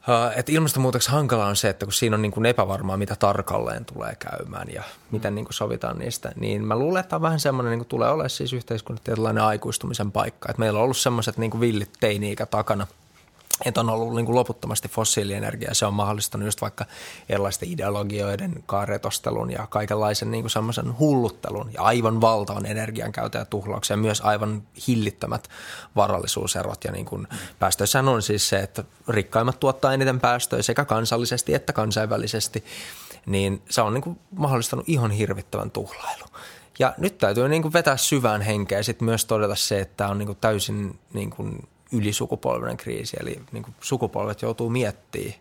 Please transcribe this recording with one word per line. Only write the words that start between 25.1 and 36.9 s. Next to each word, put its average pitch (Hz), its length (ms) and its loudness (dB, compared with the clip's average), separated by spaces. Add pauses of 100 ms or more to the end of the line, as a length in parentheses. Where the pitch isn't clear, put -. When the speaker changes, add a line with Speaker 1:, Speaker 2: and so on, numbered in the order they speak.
Speaker 1:
varallisuuserot - 880 0
ja, - 80 -4
niinku, - 260 -8
Speaker 2:
Mm. - 80 -8 (320)
Speaker 1:
päästöissähän 101 500 2
on 120 140 4
siis 104 260 2
se, 98 100 2
että 98 260 -4 (240)
rikkaimmat 113 520 2
tuottaa 135 340 4
eniten 131 260 2
päästöjä 123 420 2
sekä 123 220 2
kansallisesti 120 680 0
että 143 180 0
kansainvälisesti, 110 920 0 (600)
niin 98 440 0
se 123 120 4
on, 107 120 2
niinku, 151 220 -4 (200)
mahdollistanut 135 520 0
ihan 123 220 4
hirvittävän 104 600 -2
tuhlailun. - 580 -8 (500)
Ja 131 200 4